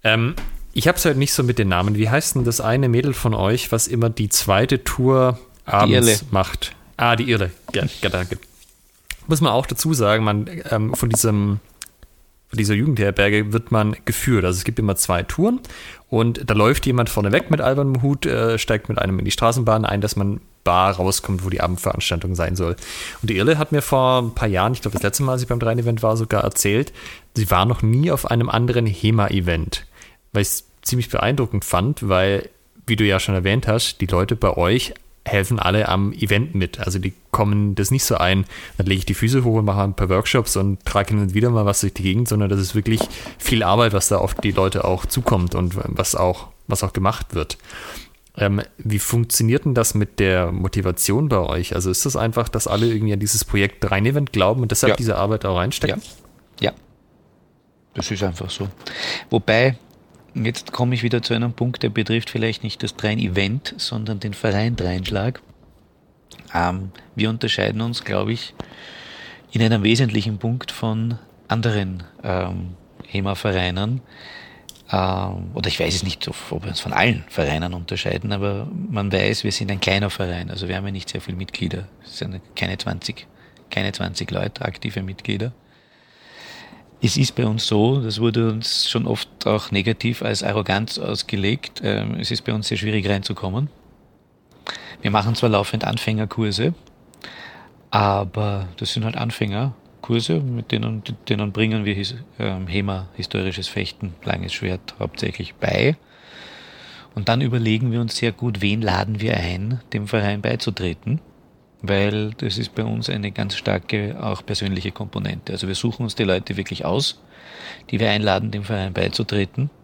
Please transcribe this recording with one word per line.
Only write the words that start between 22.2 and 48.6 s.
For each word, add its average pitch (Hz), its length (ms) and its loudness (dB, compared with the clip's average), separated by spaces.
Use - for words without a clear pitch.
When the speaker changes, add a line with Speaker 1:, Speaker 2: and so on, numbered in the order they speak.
Speaker 1:
sein 87 220 0
soll. 85 180 0
Und 110 80 -2
die 104 60 2
Irle 131 220 4
hat 151 140 0
mir 147 100 2
vor 127 380 4
ein 117 140 -4
paar 113 140 0
Jahren, 98 240 2
ich 127 100 -4
glaub, 104 100 -2
das 104 100 -4
letzte 101 200 0
Mal, 131 100 2
als 127 100 0
ich 120 60 -6
beim 120 120 0
Dreien-Event 117 420 0
war, 110 140 4
sogar 110 260 0
erzählt, 104 500 0
sie 107 180 2
war 92 140 4
noch 120 160 2
nie 127 280 4
auf 139 180 0
einem 117 200 2
anderen 120 380 2
hema-Event, 98 1000 2
weil 104 100 2
ich's - 220 -2
ziemlich 123 260 0
beeindruckend 117 560 0
fand, 104 440 0
weil, 95 400 2
wie 113 100 2
du 110 80 4
ja 95 160 4
schon 98 160 0
erwähnt 98 320 2
hast, - 320 0
die 98 60 0
Leute 92 280 2
bei 101 220 2
euch 95 380 2
helfen 101 360 0
alle 101 280 2
am 98 240 2
Event 110 440 0
mit. 90 240 -2
Also 90 180 -2
die 95 140 -4
kommen 104 460 2
das 101 160 2
nicht 135 120 2
so - 120 2
ein, 95 280 4
dann 92 100 2
lege 95 140 4
ich - 60 -4
die 101 80 0
Füße 123 300 2
hoch 110 140 4
und 107 60 2
mache 101 180 2
ein 98 120 0
paar 95 140 0
Workshops 104 480 2
und 98 280 0
trage - 260 0
hin 107 100 4
und 95 140 2
wieder 113 160 4
mal 110 140 4
was 101 160 2
durch 98 140 0
die - 80 -8
Gegend, 98 260 2
sondern 104 200 2
das 98 120 2
ist 92 140 -2
wirklich 110 260 2
viel 113 240 2
Arbeit, 104 300 4
was 98 160 2
da 101 100 4
auf 95 160 0
die - 180 0
Leute 95 320 2
auch 92 220 0
zukommt 95 480 2
und 90 220 0
was - 400 -2
auch, 90 320 0
was 101 160 0
auch 98 100 -2
gemacht - 440 0
wird. 78 200 -4
Ähm, 101 220 4